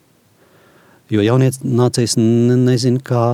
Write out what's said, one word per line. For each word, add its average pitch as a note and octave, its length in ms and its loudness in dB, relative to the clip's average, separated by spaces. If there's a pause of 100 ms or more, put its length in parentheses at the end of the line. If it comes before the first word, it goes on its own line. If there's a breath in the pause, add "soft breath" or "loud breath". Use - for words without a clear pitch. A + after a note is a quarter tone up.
(1120 soft breath)
Jo G#2+ 100 0
jaunienācējs B2 960 0
ne-, A#2 400 2
nezina, B2+ 480 0
kā A#2+ 300 -2